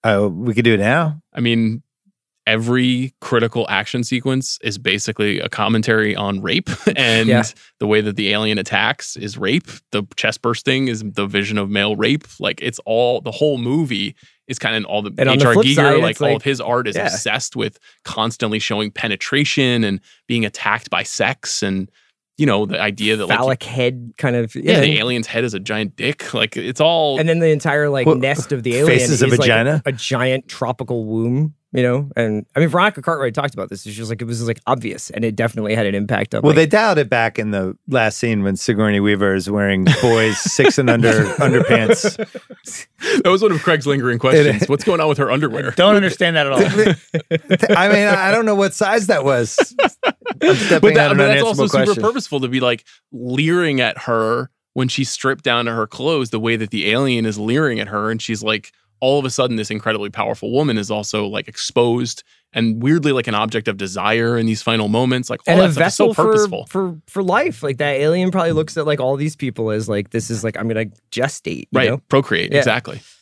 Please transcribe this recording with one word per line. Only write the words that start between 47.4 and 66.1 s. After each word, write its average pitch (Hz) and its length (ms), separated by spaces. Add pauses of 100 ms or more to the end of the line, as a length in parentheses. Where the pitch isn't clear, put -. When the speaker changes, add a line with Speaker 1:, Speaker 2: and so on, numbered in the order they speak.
Speaker 1:
I 185 120
mean, 208 180
I 190 220
don't 226 160
know 214 80
what 196 220
size 208 320
that 165 180
was. 123 320 (920)
I'm 381 60
stepping 202 340
Speaker 2:
But - 60
that, - 100
Speaker 1:
out - 60
an - 60
Speaker 2:
but 139 100
that's - 140
Speaker 1:
unanswerable - 200
Speaker 2:
also - 60
super - 180
Speaker 1:
question. - 180
Speaker 2:
purposeful 226 380
to 131 60
be, 127 120
like, 123 260 (260)
leering 143 720
at 120 180
her 117 500 (240)
when 131 140
she's 131 220
stripped - 340
down 120 220
to 117 80
her 113 140
clothes, 131 440
the 113 80
way 117 160
that 107 160
the 101 200
alien 120 340
is 107 120
leering 120 420
at 107 100
her, 104 220
and 110 100
she's, 110 220
like, 107 280 (280)
all 135 200
of 131 60
a 131 40
sudden 123 280
this 107 120
incredibly 107 400
powerful 110 420
woman 135 260
is 101 120
also, 104 380
like, 104 200
exposed 120 760 (320)
and 117 280
weirdly, 147 280
like, 127 160
an 113 80
object 110 320
of 104 100
desire 104 600
in 113 80
these 110 160
final 113 260
moments. 127 420
Like, 120 180
all 170 60
Speaker 3:
And 180 80
Speaker 2:
that 185 80
Speaker 3:
a 156 40
Speaker 2:
stuff 160 140
is 202 80
so 208 140
Speaker 3:
vessel 220 40